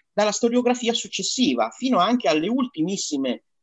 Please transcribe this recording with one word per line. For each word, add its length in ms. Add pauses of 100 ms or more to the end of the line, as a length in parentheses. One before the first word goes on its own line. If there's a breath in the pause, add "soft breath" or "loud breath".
(120)
dalla 200
storiografia 600
successiva, 800
fino 280
anche 300
alle 200
ultimissime 960 (180)